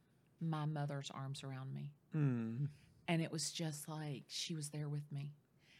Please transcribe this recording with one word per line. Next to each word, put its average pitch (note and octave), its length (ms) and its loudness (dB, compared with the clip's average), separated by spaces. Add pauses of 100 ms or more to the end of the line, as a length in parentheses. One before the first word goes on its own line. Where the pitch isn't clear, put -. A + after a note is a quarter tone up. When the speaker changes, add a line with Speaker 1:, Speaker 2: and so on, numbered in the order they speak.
(400)
Speaker 1:
my D#3 240 2
mother's C#3+ 480 0
arms C3+ 300 -6
around C3+ 320 -6
me. C#3+ 180 -6 (240)
Speaker 2:
Mm. B2+ 520 4 (400)
Speaker 1:
And E3 140 4
it - 100 0
was D#3 200 0
just D#3 360 -2
like D3+ 400 -4
she - 260 -4
was D3 140 -4
there D3 200 -2
with D3 220 -2
me. C#3+ 220 -4 (480)